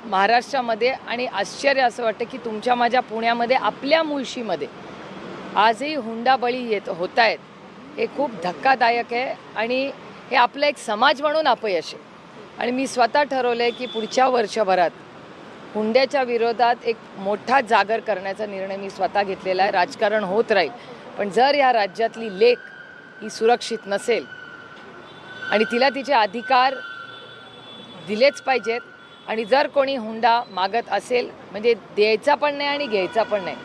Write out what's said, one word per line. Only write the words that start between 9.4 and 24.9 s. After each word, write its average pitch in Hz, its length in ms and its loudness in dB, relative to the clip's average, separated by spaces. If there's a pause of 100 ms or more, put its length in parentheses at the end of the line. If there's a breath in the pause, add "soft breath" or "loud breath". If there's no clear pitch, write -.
आणि 254 340 -2 (400)
हे 240 60 2
आपलं 269 300 2
एक 294 100 0
समाज 254 460 0
म्हणून 302 260 2
अपयश 202 460 0
आहे. - 80 -18 (560)
आणि 240 120 -2
मी 262 160 -2
स्वतः 240 360 2
ठरवलं 247 400 0
आहे 240 80 2
की 247 160 -8
पुढच्या 226 420 0
वर्षभरात 196 600 2 (840)
हुंड्याच्या 254 480 2
विरोधात 233 520 2 (100)
एक 233 120 -2 (220)
मोठा 208 420 0
जागर 214 400 2
करण्याचा 196 460 -4
निर्णय 196 300 -8
मी 196 140 -8
स्वतः 190 320 0
घेतलेला 185 400 0
आहे. 202 100 2
राजकारण 202 520 2
होत 214 280 0
राहील, 175 180 4 (480 loud breath)
पण 208 100 -2
जर 247 260 4
या 269 180 4
राज्यातली 214 680 -2
लेक 233 200 6 (640)
ही 214 80 -10
सुरक्षित 233 560 0
नसेल 196 380 -2 (1300)